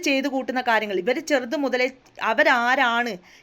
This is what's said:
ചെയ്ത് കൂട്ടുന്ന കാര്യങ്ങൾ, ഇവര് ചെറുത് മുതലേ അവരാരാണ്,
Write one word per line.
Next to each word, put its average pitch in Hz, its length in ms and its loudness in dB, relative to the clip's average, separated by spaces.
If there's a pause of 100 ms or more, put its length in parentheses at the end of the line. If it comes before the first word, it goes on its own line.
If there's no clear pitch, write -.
ചെയ്ത് 277 260 2
കൂട്ടുന്ന 262 360 -4
കാര്യങ്ങൾ, 214 340 0
ഇവര് 254 260 0
ചെറുത് 254 360 0
മുതലേ 247 220 0 (440)
അവരാരാണ്, 240 840 2 (300)